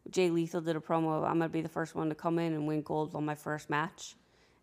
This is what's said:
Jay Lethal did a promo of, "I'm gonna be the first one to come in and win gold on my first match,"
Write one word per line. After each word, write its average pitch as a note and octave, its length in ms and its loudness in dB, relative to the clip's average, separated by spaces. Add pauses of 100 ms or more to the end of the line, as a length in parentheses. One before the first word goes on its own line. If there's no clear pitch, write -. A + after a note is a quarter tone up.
(120)
Jay F#3 180 4
Lethal E3 320 2
did D#3+ 140 0
a D#3 60 -2
promo D#3+ 360 2
of, D#3 60 0
"I'm D#3+ 160 2
gonna E3 100 2
be E3 120 -2
the E3 80 -6
first D#3+ 260 -4
one D#3+ 140 0
to D3+ 60 -2
come E3 240 0
in E3 140 0
and D3+ 140 -2
win D#3 140 0
gold D#3 340 -2
on D3+ 100 -2
my D3+ 100 -2
first D3+ 340 -6
match," D#3 460 -4 (480)